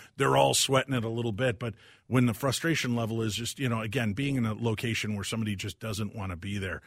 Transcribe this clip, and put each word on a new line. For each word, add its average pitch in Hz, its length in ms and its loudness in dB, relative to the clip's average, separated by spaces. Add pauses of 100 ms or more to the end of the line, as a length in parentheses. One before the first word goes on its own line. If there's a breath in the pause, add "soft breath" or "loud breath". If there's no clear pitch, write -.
(180 loud breath)
they're 135 200 4
all 139 180 6
sweating 135 400 2
it 117 80 0
a 113 60 -4
little 117 240 -2
bit. 123 260 0
But 117 160 -6 (320 loud breath)
when 123 180 6
the 117 80 4
frustration 135 600 0
level 113 260 -2
is 107 140 0
just, 113 240 -6
you 131 100 0
know, 117 120 0
again, 110 320 0
being 139 240 -2
in 117 80 2
a 107 100 0
location 110 580 -2
where 101 120 -4
somebody 107 300 -2
just 101 240 -8
doesn't 107 360 -6
wanna 95 220 -6
be 98 200 -6
there. 95 280 -6